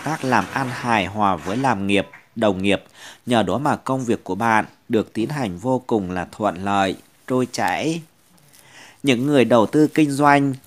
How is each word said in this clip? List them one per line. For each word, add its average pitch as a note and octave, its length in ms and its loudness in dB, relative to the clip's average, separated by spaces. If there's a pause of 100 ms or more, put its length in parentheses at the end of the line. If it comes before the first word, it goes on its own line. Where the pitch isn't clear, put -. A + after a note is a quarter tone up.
tác C#3+ 200 -6
làm A#2+ 280 2
ăn C3 180 -4
hài A#2 360 -2
hòa G2+ 300 0
với F2 200 -6
làm A#2+ 300 -2
nghiệp, G2 220 0 (280)
đồng G2+ 260 0
nghiệp. G2 220 0 (420)
Nhờ A#2+ 160 2
đó F#2 160 0
mà C#3 180 -2
công C3 280 -4
việc A2+ 200 -2
của F#2 100 -6
bạn A2 300 0 (240)
được A2+ 240 -2
tiến A2 160 -4
hành B2 300 -6
vô B2 280 -2
cùng G2 240 -2
là F2+ 220 -6
thuận F#2+ 320 -4
lợi, G2 320 0 (300)
trôi B2+ 260 0
chảy. A2+ 500 -2 (1000)
Những C3 240 2
người C#3+ 180 6
đầu A#2 220 4
tư D3+ 200 4
kinh D3+ 240 2
doanh C#3+ 440 2 (120)